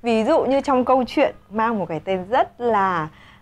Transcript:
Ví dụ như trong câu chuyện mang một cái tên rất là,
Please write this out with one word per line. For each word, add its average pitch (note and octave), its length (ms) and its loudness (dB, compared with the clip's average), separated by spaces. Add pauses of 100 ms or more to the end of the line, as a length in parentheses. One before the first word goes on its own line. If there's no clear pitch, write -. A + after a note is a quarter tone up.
Ví A3+ 220 0
dụ D4 200 2
như C4+ 160 2
trong C4 240 0
câu C4 220 2
chuyện - 280 0 (160)
mang A3 280 -2
một F3 100 -4
cái D#3 120 -6
tên F#3+ 280 -4
rất C4+ 320 -2
là, F#3+ 480 0 (340)